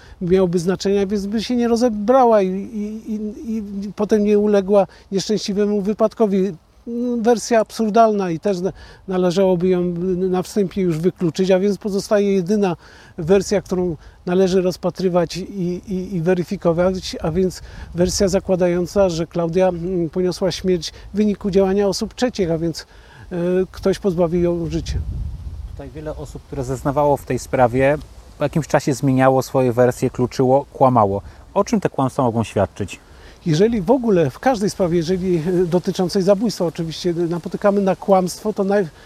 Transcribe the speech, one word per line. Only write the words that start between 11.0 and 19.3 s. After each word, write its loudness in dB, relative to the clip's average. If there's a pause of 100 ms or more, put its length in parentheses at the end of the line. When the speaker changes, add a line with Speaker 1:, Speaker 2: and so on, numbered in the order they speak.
Speaker 1:
a 6
więc 0
pozostaje 0
jedyna 0 (420)
wersja, 2
którą -2 (300)
należy 2
rozpatrywać -2
i, -6
i, -6
i -2
weryfikować, -2
a -4
więc -2 (340)
wersja 2
zakładająca, 2
że -4
Klaudia, 0